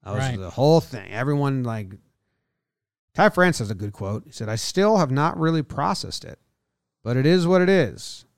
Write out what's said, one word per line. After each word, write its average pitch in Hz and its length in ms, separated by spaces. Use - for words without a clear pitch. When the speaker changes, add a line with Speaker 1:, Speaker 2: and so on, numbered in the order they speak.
Speaker 1:
That 98 100
was 127 60
Speaker 2:
Right. 127 200
Speaker 1:
the 92 100
whole 151 320
thing. 98 300
Everyone, 139 520
like, 110 300
Ty 202 160
France 180 300
has 107 100
a 107 60
good 101 180
quote. 101 320
He 147 60
said, 107 180
"I 110 60
still 202 420
have 151 140
not 151 280
really 160 220
processed - 640
it, - 140
but 120 140
it 131 80
is 175 200
what 180 160
it 180 80
is. - 560